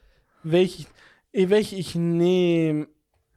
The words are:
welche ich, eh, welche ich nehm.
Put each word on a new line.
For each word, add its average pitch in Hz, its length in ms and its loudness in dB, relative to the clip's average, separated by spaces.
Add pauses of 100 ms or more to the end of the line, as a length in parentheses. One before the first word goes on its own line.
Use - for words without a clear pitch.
(440)
welche 175 400 0
ich, - 40 -20 (460)
eh, 185 160 2
welche 208 260 0
ich 180 200 -8
nehm. 170 920 0 (500)